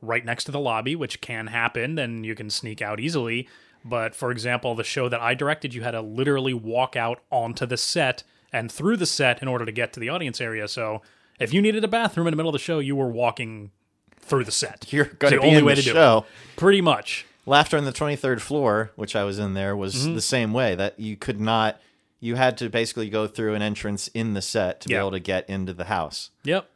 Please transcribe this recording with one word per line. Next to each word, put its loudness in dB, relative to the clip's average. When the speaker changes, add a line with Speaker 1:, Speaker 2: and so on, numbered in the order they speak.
Speaker 1:
right -2
next -4
to -10
the -2
lobby, 0
which -8
can -8
happen, -2
then -6
you -6
can -12
sneak -8
out -6
easily. -4
But, -4
for -4
example, -2
the -4
show -2
that -2
I 2
directed, -2
you -8
had -4
to -4
literally 0
walk -2
out -2
onto -2
the -4
set 0
and -4
through 0
the 0
set 2
in -6
order -2
to -8
get -4
to -12
the -6
audience -6
area. -6
So -6
if -2
you 6
needed 2
a 0
bathroom 0
in 2
the 0
middle 0
of -2
the 0
show, -2
you -2
were 0
walking -4
through 0
the -6
set. -6
Speaker 2:
You're 4
gonna 4
Speaker 1:
It's 4
the -
Speaker 2:
be 6
Speaker 1:
only 10
Speaker 2:
in 8
Speaker 1:
way 8
Speaker 2:
the 4
Speaker 1:
to 4
do 2
it. 2
Speaker 2:
show. 8
Speaker 1:
Pretty 6
much. 0
Speaker 2:
Laughter 6
on 0
the -4
twenty-third -2
Floor, 2
which -6
I 2
was -4
in -2
there, -2
was -4
Speaker 1:
Mm-hmm. -2
Speaker 2:
the -2
same 0
way, 2
that -4
you -8
could -6
not, 2
you -4
had 2
to -4
basically -2
go 0
through -2
an -2
entrance -4
in -2
the -2
set -2
to -8
be 2
Speaker 1:
Yeah. 0
Speaker 2:
able -2
to -4
get -2
into -6
the -8
house. -4
Speaker 1:
Yep. -2